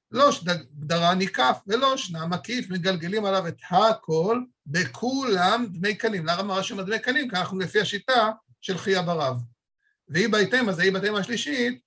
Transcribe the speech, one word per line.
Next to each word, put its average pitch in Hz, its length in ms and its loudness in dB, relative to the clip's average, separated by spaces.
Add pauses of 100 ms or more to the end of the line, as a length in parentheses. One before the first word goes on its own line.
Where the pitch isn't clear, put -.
(120)
לא 277 200 6
שד-, 170 480 -4
גדרה 170 360 2
ניקף 220 420 2 (100)
ולא 262 300 2
שנה 170 300 -8
מקיף, 190 420 -4
מגלגלים 185 560 -2
עליו 190 220 0
את 160 100 -8 (120)
הכל, 208 720 2 (240)
בכולם 220 1040 0
דמי 196 240 -2
קנים. 208 300 -2
למה 185 280 -2
רש"י 190 200 -2
אומר 196 100 -6
דמי 208 160 -4
קנים? 262 300 -2
כי 196 60 -6
אנחנו 185 240 -4
לפי 185 220 0
השיטה 220 500 0 (300)
של 185 160 -6
חייא 190 240 0
ברב. 156 360 -2 (720)
והיא 180 200 2
בהתאמה, 208 440 2
זה 165 100 -2
היא 190 100 4
בהתאמה 202 260 -2
השלישית, 135 680 -4